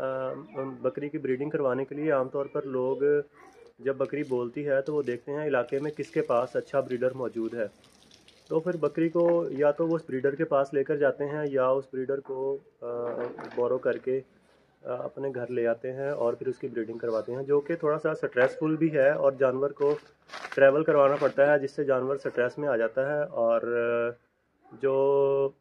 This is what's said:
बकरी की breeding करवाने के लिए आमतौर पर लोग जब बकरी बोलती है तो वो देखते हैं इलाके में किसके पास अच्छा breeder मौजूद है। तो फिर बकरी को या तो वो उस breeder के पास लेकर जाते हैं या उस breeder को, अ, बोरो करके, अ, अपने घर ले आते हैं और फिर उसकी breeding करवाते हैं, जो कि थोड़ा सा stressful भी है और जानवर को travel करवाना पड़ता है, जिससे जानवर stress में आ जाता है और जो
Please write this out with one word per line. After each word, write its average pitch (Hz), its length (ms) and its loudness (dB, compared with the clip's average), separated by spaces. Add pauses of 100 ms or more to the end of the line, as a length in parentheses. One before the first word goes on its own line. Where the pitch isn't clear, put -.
(800)
बकरी 143 280 -2
की 151 80 -6
breeding 135 340 -2
करवाने 135 340 0
के 143 100 -10
लिए 151 160 0
आमतौर 139 360 0
पर 143 180 -6
लोग 135 580 0 (580)
जब 131 160 -2
बकरी 143 260 -4
बोलती 123 400 -4
है 139 180 2
तो 151 120 -6
वो 147 100 0
देखते 123 280 -6
हैं 151 160 -4
इलाके 131 320 0
में 151 140 -4
किसके 151 280 -2
पास 127 340 0
अच्छा 135 260 0
breeder 127 320 -2
मौजूद 117 420 -6
है। 107 160 -4 (760)
तो 160 100 0
फिर 175 180 -2
बकरी 160 320 0
को 170 400 2
या 143 220 4
तो 165 160 0
वो 165 80 0
उस 160 120 -6
breeder 135 280 0
के 160 80 -2
पास 139 300 2
लेकर 143 240 0
जाते 139 260 2
हैं 151 220 -4
या 131 260 2
उस 135 220 0
breeder 131 260 -2
को, 135 360 -6
अ, - 340 -14 (680)
बोरो 123 220 0
करके, 131 640 -4 (460)
अ, - 60 -8
अपने 135 400 -6
घर 123 180 -8
ले 120 160 -2
आते 117 220 -2
हैं 135 240 -4
और 120 240 0
फिर 127 140 -6
उसकी - 180 -8
breeding 117 320 -6
करवाते 113 320 -2
हैं, 135 140 -6
जो 143 140 4
कि 147 160 -2
थोड़ा 156 220 0
सा 156 160 -2
stressful 147 640 0
भी 160 120 2
है 143 240 4
और 139 220 2
जानवर 131 360 0
को 147 220 0 (600)
travel 139 300 8
करवाना 143 320 6
पड़ता 143 360 4
है, 147 80 6
जिससे 139 240 -4
जानवर 135 340 0
stress 123 420 -2
में 147 80 -2
आ 127 100 2
जाता 131 360 0
है 147 120 -2
और 117 360 2 (1120)
जो 135 880 2